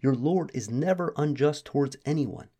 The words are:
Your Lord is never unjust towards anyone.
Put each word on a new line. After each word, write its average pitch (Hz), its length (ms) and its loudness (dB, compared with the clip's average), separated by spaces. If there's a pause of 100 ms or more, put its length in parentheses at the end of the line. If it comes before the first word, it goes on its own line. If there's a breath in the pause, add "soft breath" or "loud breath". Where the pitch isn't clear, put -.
Your 131 140 4
Lord 160 380 0
is 107 160 -6
never 170 460 0
unjust 147 480 0
towards 139 320 0 (100)
anyone. 131 440 -2 (100)